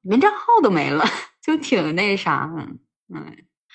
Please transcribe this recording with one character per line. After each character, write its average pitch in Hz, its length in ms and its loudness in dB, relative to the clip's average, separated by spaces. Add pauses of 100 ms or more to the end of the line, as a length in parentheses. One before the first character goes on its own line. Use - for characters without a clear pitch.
连 208 180 2
账 415 100 6
号 440 320 4
都 220 80 4
没 147 200 0
了， 151 140 0 (180)
<laughs> - 220 -20
就 311 120 0
挺 170 400 -2
那 196 200 0
啥， 156 400 -2
嗯， 135 220 -12 (340)
嗯。 151 240 -14 (380)